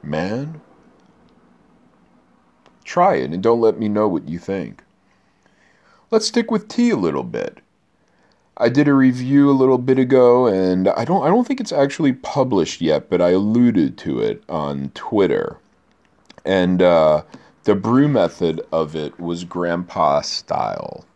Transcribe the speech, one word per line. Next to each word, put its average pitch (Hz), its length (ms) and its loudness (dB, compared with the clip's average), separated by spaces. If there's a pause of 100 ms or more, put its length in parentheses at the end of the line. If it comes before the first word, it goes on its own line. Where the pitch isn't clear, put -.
man. 104 580 -6 (2250)
Try 175 340 0
it 65 140 -4
and 87 100 -6
don't 117 200 2
let 113 180 2
me 110 100 -4
know 104 200 0
what 82 200 -4
you 85 120 -8
think. 82 420 -10 (1300)
Let's 220 160 0
stick 226 240 -2
with 220 180 -4
tea 240 220 0
a 190 60 0
little 76 260 -2
bit. 57 380 -10 (960)
I 117 120 2
did 143 200 2
a 143 60 4
review 131 540 4
a 143 40 4
little 131 260 4
bit 131 220 0
ago, 127 480 4
and 95 400 0
I - 160 -2
don't, 175 180 -2
I 139 60 0
don't 233 180 2
think 269 140 -6
it's 214 100 -8
actually 143 440 0
published 123 680 -2
yet, 78 280 0
but 87 140 0
I 87 80 4
alluded 104 680 2
to 64 220 -6
it 53 280 -4
on 71 460 -6
Twitter. - 640 -2 (840)
And, 92 380 0
uh, 78 400 4 (420)
the 104 100 2
brew 117 340 2
method 87 540 -2 (100)
of 80 240 -4
it 76 240 -10
was 87 240 -8
grandpa 87 800 -2
style. 50 840 -8 (120)